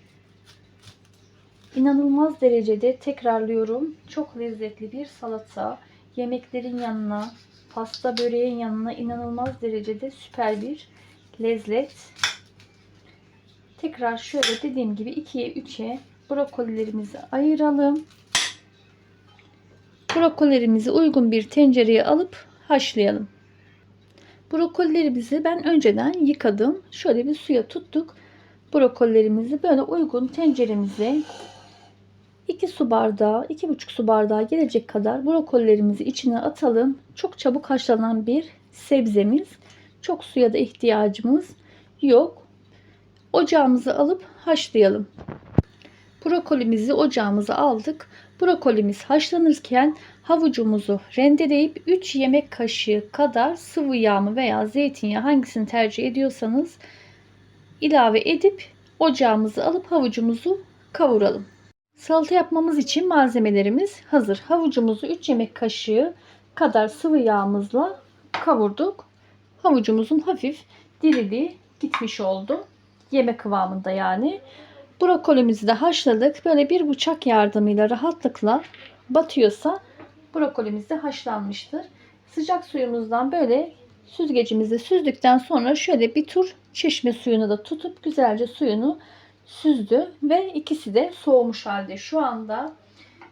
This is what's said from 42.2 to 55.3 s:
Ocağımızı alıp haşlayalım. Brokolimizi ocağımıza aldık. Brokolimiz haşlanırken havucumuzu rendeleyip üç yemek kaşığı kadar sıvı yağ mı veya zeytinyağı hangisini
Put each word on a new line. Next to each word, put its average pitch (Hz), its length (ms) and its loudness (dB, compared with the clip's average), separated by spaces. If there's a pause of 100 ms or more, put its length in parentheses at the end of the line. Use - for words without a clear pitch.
Ocağımızı 269 680 2
alıp 320 240 0 (140)
haşlayalım. 214 720 2 (1160)
Brokolimizi 262 720 0
ocağımıza 208 600 0
aldık. 285 540 -2 (320)
Brokolimiz 226 640 0
haşlanırken 302 920 2 (260)
havucumuzu 226 800 0 (180)
rendeleyip 294 680 2
üç 370 300 0
yemek 269 340 2
kaşığı 220 640 -2
kadar 285 440 0
sıvı 277 400 -4
yağ 214 240 4
mı 208 160 0
veya 214 300 0
zeytinyağı 220 560 -2
hangisini 247 440 0